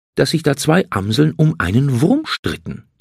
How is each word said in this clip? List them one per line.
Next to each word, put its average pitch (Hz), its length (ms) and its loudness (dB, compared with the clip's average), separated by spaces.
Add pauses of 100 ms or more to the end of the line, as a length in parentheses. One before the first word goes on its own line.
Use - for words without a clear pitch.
(160)
dass 135 140 0
sich 160 140 -2
da 143 120 0
zwei 165 360 2
Amseln 110 440 0
um 160 220 2
einen 120 420 0
Wurm 254 260 2
stritten, - 640 -8 (140)